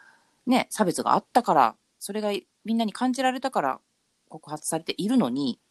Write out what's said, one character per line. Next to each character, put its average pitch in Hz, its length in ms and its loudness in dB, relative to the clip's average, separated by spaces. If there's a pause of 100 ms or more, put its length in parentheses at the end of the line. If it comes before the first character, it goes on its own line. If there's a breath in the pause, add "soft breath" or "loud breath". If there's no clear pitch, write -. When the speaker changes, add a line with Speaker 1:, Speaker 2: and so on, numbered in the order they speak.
(460 soft breath)
Speaker 1:
う - 40 -4
ん。 247 40 4
Speaker 2:
ね、 - 160 0
差 - 160 0
別 - 180 -2
が 120 120 2
あ - 20 4
っ - 160 -2
た 240 100 4
か 190 100 2
ら、 127 220 4 (240)
そ - 140 -12
れ 214 80 -6
が 208 100 -2 (320)
み 226 120 -2
ん - 20 2
な 226 80 2
に 202 80 -2
感 254 180 -2
じ 262 120 -2
ら 262 100 2
れ 254 80 -8
た 262 100 -4
か 196 100 -2
ら 135 180 -2 (500)
告 156 200 -18
発 151 180 -10
さ 165 100 -2
れ 165 60 -6
て - 140 -6
い 180 100 -4
る 262 100 2
の 156 120 2
に、 135 280 -4 (140)